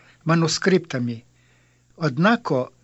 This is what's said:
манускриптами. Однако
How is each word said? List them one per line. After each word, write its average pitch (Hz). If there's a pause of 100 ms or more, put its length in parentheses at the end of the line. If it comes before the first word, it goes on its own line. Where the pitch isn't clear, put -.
(240)
манускриптами. 160 (720)
Однако 156 (120)